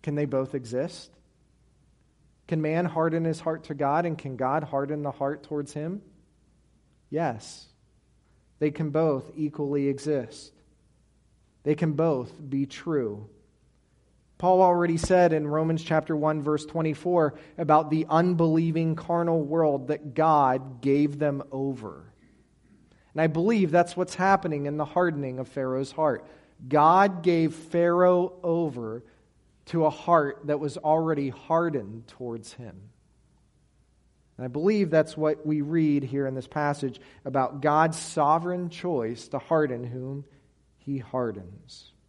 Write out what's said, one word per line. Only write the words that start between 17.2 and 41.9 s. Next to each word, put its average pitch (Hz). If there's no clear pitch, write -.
about 156
the 156
unbelieving 165
carnal 170
world 147
that 147
God 135
gave 143
them 143
over. 113
And 156
I 160
believe 175
that's 175
what's 180
happening 180
in 147
the 151
hardening 143
of 127
Pharaoh's 131
heart. 151
God 170
gave 165
Pharaoh 180
over 127
to 165
a 156
heart 147
that 147
was 147
already 156
hardened 123
towards 117
him. 107
And 127
I -
believe 175
that's 156
what 151
we 151
read 147
here 135
in 131
this 131
passage 143
about 135
God's 156
sovereign 170
choice 120
to 139
harden 131
whom 127
he 139
hardens. 104